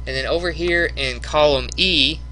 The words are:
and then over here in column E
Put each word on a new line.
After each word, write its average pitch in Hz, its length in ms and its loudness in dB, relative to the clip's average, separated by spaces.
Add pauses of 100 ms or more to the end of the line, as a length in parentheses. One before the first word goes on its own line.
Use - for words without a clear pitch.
and 131 120 -6
then 131 100 -4
over 170 240 0
here 170 460 0
in 127 240 -4
column 147 560 2
E 156 420 2 (120)